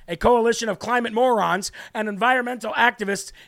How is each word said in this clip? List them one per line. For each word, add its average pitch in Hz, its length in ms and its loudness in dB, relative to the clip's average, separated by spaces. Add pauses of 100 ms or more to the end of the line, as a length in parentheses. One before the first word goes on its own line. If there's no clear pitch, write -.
a 175 100 -6
coalition 226 520 2
of 190 100 -4
climate 233 340 -2
morons 208 600 2 (200)
and 214 160 -4
environmental 233 680 -2
activists 208 580 0 (160)